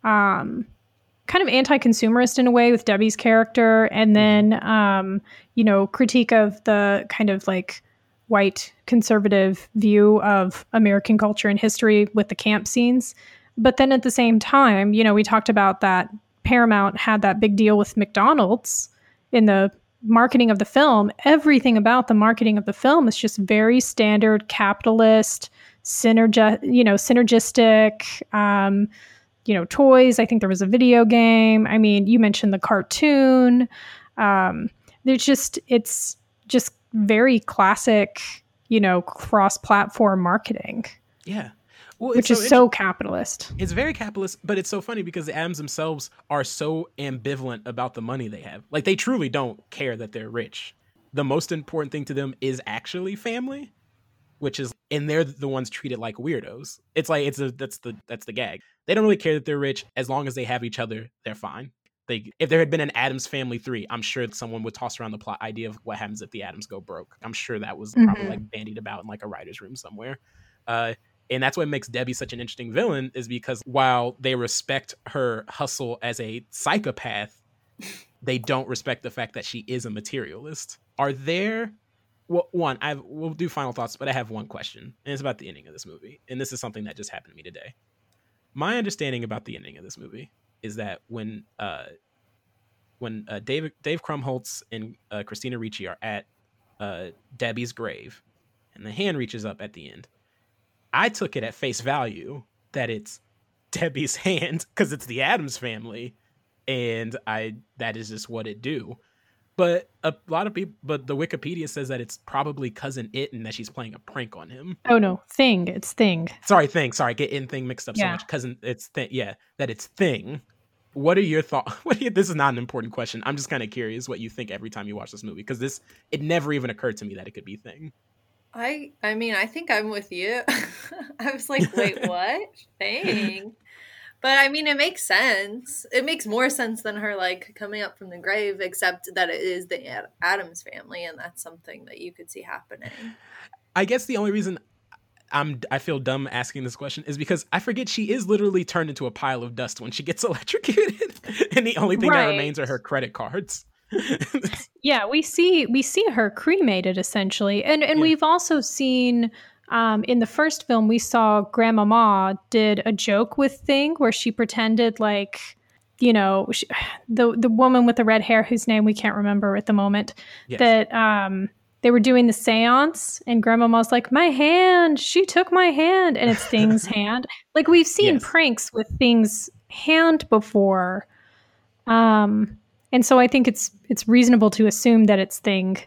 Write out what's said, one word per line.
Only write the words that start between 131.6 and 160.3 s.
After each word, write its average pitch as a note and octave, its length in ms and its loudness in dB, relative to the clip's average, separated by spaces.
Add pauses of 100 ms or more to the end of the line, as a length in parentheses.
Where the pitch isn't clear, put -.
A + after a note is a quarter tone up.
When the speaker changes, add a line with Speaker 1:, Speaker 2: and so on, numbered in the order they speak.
Speaker 3:
"Wait, G3+ 240 -2
Speaker 2:
<laughs> B3+ 80 -6
Speaker 3:
what? F#3+ 340 -4 (380)
Thing?" G#3 760 -6 (640)
But, C4+ 180 2
I C#4 120 4
mean, D4+ 180 -6
it C#4+ 80 0
makes E4 280 -2
sense. G#3 840 -2
It C4 140 -2
makes D#4+ 220 -6
more A#3+ 220 -2
sense A3+ 340 -6
than G#3+ 140 -8
her, G#3 200 -8
like, F#3 400 -6
coming G#3 260 -12
up G3 160 -12
from F#3+ 120 -20
the F3 80 -20
grave, G3 420 -4
except F3+ 560 -6
that F3+ 140 -2
it E3 100 -6
is F3+ 260 -6
the F3 180 -10
Ad-, - 220 -12 (160)
Addams F3 400 -4
Family, - 420 -16
and D#3+ 140 -16
that's - 240 -18
something E3 440 -20
that - 120 -20
you F3 140 -16
could F3 180 -20
see F#3+ 120 -18
happening. - 480 -16 (840)
Speaker 2:
I F#3+ 100 0
guess B3 200 -4
the B3 140 -6
only G#3 120 -2
reason F#3+ 300 -6 (720)
I'm, C#3+ 260 -4 (140)
I C3+ 80 -4
feel D#3 180 -6
dumb C3+ 320 -6
asking B2 320 -8
this B2 140 -10
question C#3+ 320 -14
is C#3+ 100 -8
because D#3 340 -4
I E3+ 60 0
forget A3+ 300 -6
she G#3+ 240 -6
is A3 160 -6
literally G3 360 0
turned D#3+ 260 -4
into C3+ 160 -8
a A#2+ 40 -6
pile C3 320 -6
of A#2+ 140 -14
dust A#2+ 240 -10
when A#2 100 -14
she C#3 140 -10
gets E3 200 -6
<laughs> - 0 -
electrocuted, - 920 -2 (380)
and A#3+ 100 0
the A#3 120 -4
only F#3+ 180 0
thing - 140 2
that D4 60 4
Speaker 1:
Right. A#3+ 120 2
Speaker 2:
remains D3+ 320 -4
are C3+ 60 -4
her B2+ 120 -6
credit C3 360 -6
cards. C#3 500 -10 (260)
<laughs> - 140 -4 (800)
Speaker 1:
Yeah, B3+ 220 0
we D4 160 0
see, E4+ 440 2
we B3 140 0
see F#4 300 -2
her A3 180 0
cremated, G3+ 720 0
essentially. G3+ 640 -2
And, D4+ 220 0
and D#4 160 0
Speaker 2:
Yeah. - 20 4
Speaker 1:
we've D#4+ 220 2
also E4 360 2
seen, B3 680 0 (380)
um, A3+ 400 0
in B3 100 2
the A3+ 80 2
first D#4 400 -2